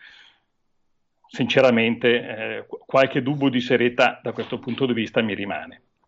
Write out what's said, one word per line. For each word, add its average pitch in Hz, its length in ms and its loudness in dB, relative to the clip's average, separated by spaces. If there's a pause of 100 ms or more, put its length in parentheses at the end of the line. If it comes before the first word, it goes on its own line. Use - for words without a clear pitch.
(1300)
sinceramente, 117 800 2
eh, 110 600 -4
qu-, - 180 -14
qualche 135 360 2
dubbio 139 280 0
di 123 100 0
serietà 120 640 2
da 117 80 -4
questo 113 280 -8
punto 123 260 -4
di 123 80 -2
vista 110 280 -2
mi 107 120 -2
rimane. 82 480 -8 (260)